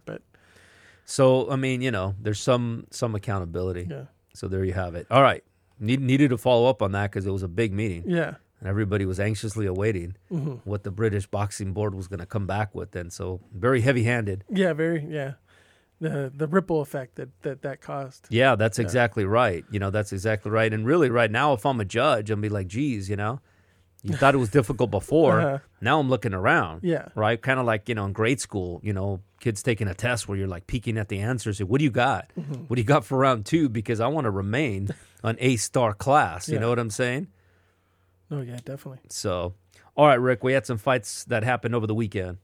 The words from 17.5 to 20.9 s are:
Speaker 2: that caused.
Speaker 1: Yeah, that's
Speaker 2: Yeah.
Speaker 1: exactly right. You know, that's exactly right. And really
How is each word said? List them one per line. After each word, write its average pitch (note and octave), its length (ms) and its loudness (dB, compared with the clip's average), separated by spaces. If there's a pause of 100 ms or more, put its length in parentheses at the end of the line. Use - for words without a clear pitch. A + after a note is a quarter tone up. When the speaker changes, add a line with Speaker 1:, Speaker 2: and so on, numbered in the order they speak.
Speaker 2:
that C3+ 180 -8
caused. C#3 500 -10
Speaker 1:
Yeah, B2+ 260 6
that's G#2+ 220 2
Speaker 2:
Yeah. A#2 60 2
Speaker 1:
exactly A2+ 400 0
right. G2+ 460 2
You G#2 100 -2
know, G2 100 -2
that's G#2 220 -2
exactly G#2 380 -2
right. A2 220 2
And G#2+ 140 -2
really D3 240 6